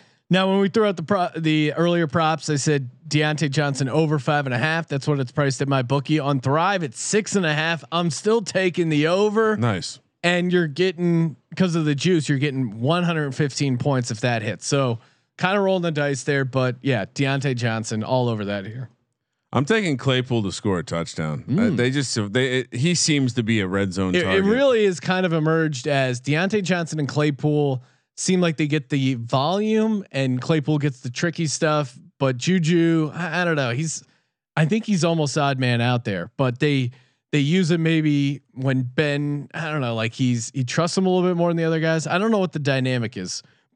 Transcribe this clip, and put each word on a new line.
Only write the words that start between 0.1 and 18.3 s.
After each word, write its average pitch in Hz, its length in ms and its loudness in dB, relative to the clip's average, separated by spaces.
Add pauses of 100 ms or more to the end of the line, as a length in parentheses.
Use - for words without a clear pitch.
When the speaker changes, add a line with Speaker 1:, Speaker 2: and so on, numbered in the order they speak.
Speaker 1:
Now, 190 180 4
when 196 120 2
we 196 80 2
threw 220 180 2
out 196 100 0
the 175 60 -6
pro-, 175 340 0
the 156 360 2
earlier 170 340 2
props, 160 420 0
I 151 60 0
said 139 360 0 (180)
Deontay 151 420 0
Johnson 143 380 -2
over 151 320 2
five 147 260 0
and 123 80 -2
a 120 40 -2
half. 156 280 0
That's 143 220 -4
what 147 100 0
it's 131 140 -4
priced 139 300 0
at 135 60 -2
my 135 140 2
bookie. 139 380 0
On 139 180 0
Thrive, 170 460 0
it's 123 160 -10
six - 340 -2
and 196 100 2
a 156 80 2
half. 160 380 -2
I'm 170 180 0
still 220 340 0
taking 180 460 0
the 151 200 2
over. 214 480 2
Speaker 2:
Nice. 110 420 -2 (240)
Speaker 1:
And 175 300 2
you're 175 160 4
getting, 165 680 0 (220)
'cause 185 180 2
of 160 120 0
the 147 100 2
juice, 156 320 2
you're 143 100 2
getting 131 420 -2
one 165 220 2
hundred 156 320 -2
fifteen 139 440 0
points 127 340 0
if 101 80 -8
that 120 220 0
hits. 107 220 -6
So 131 360 0 (380)
kinda 185 220 0
rolling 190 220 2
the 170 80 -2
dice 143 320 -2
there, 139 220 0
but 127 380 -2
yeah, 123 220 0
Deontay 139 520 -2
Johnson 113 480 -2
all 123 240 0
over 107 160 -2